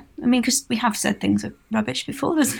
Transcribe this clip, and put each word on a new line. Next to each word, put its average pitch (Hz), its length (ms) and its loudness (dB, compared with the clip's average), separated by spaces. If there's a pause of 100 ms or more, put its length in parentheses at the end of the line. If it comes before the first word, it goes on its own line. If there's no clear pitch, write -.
(240)
I - 20 2
mean, 247 160 4
'cause - 280 0
we 240 80 -2
have 220 180 0
said - 240 0
things 202 240 2
are 208 100 -8 (180)
rubbish 220 340 -2
before. - 300 -2
There's 294 240 2